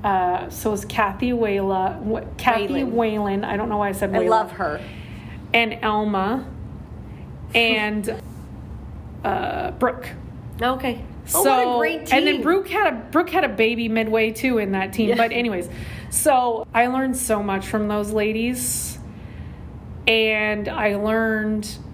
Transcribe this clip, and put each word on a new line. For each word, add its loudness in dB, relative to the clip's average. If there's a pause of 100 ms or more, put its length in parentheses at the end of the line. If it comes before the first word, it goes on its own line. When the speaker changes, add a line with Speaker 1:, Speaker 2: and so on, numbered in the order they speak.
Speaker 1:
uh, 0
so -4
it 0
was -2
Kathy 0
Whalen, 0
Wh-, -6
Kathy 2
Speaker 2:
Whalen. -2
Speaker 1:
Whalen. 0
I -2
don't -2
know 0
why 2
I -2
said -2
Speaker 2:
I -4
Speaker 1:
Whalen. 4
Speaker 2:
love 4
her. -4 (720)
Speaker 1:
And 4
Alma, 0 (1080)
and, 2 (500)
Speaker 2:
<laughs> -14
Speaker 1:
uh, -2
Brooke. 0 (500)
Speaker 2:
Okay. -2 (220)
Speaker 1:
So, 2
Speaker 2:
Oh, 4
what 6
a 4
great 0
Speaker 1:
and 6
then 4
Speaker 2:
team. -2
Speaker 1:
Brooke 2
had 2
a, -4 (160)
Brooke 4
had 2
a 2
baby 2
midway 2
too 2
in 0
that 0
team. 2
Speaker 2:
Yeah. 6
Speaker 1:
But 4
anyways, -2 (400)
so 4
I 6
learned 0
so 0
much -2
from 0
those -2
ladies, -2 (1080)
and 2
I 0
learned 0 (160)